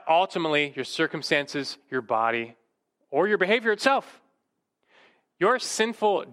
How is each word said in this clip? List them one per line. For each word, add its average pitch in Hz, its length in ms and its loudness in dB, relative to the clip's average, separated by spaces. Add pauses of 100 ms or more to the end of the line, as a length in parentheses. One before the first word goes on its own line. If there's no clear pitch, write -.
ultimately 160 720 0
your 131 80 -6
circumstances, 147 920 -4 (120)
your 131 120 -4
body, 117 540 -2 (540)
or 156 160 2
your 208 120 0
behavior 220 340 0
itself. 262 480 -2 (1200)
Your 226 180 4
sinful 214 720 0